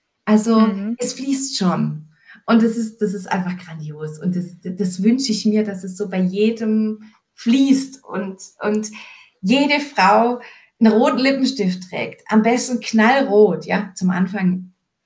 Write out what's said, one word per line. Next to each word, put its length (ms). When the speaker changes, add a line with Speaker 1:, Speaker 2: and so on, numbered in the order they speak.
Speaker 1:
Also, 360
Speaker 2:
Mhm. 380
Speaker 1:
es 160
fließt 440
schon. 500
Und 160
das 140
ist, 240
das 140
ist 120
einfach 300
grandios. 640
Und 180
das, 80
das 400
wünsche 300
ich 140
mir, 180
dass 200
es 120
so 120
bei 120
jedem 840
fließt 720
und, 360
und 280
jede 400
Frau 600
einen 140
roten 260
Lippenstift 720
trägt. 400
Am 140
besten 380
knallrot, 840
ja. 300
Zum 160
Anfang 640